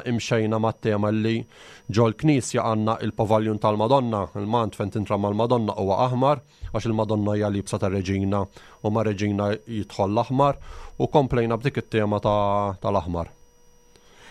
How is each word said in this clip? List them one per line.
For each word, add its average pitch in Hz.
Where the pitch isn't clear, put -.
imxejna 110
mat-tema 107
li 110
ġo 113
l-Knisja 123
għandna 110
il-pavaljun 110
tal-Madonna, 110
il-mant 104
fejn 101
tintra 104
mal-Madonna 104
huwa 98
aħmar, 131
għax 113
il-Madonna 107
hija 104
libsa 101
ta' 98
Reġina 98
u 110
ma' 110
Reġina 101
jidħol 104
l-aħmar 131
u 120
komplejna 120
b'dik 123
it-tema 104
ta', 101
tal-aħmar. 87